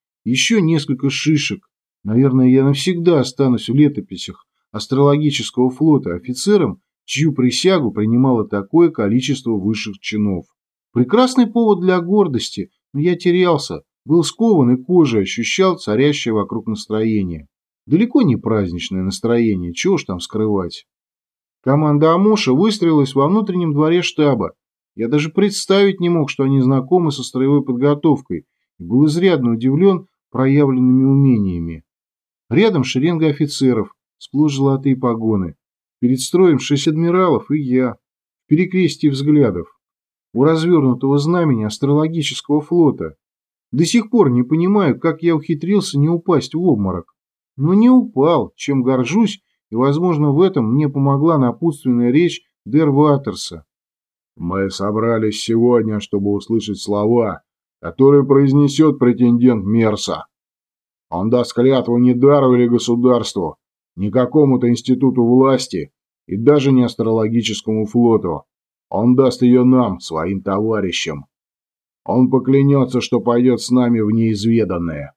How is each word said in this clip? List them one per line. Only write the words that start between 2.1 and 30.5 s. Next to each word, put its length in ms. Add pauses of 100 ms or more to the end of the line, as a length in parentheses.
я 160
навсегда 560
останусь 480
в 60
летописях 720 (260)
астрологического 1000
флота 440
офицером, 640 (240)
чью 280
присягу 600
принимало 560
такое 420
количество 640
высших 460
чинов. 480 (460)
Прекрасный 540
повод 340
для 200
гордости, 720 (220)
но 80
я 160
терялся, 640 (220)
был 200
скован 500
и 80
кожей 400
ощущал 540
царящее 580
вокруг 320
настроение. 800 (400)
Далеко 360
не 140
праздничное 640
настроение, 720
чего 240
ж 60
там 160
скрывать. 640 (760)
Команда 500
Амоша 400
выстроилась 640
во 140
внутреннем 440
дворе 300
штаба. 500 (420)
Я 140
даже 220
представить 680
не 80
мог, 220
что 140
они 160
знакомы 520
со 100
строевой 400
подготовкой, 840 (320)
и 60
был 220
изрядно 460
удивлен 540 (240)
проявленными 720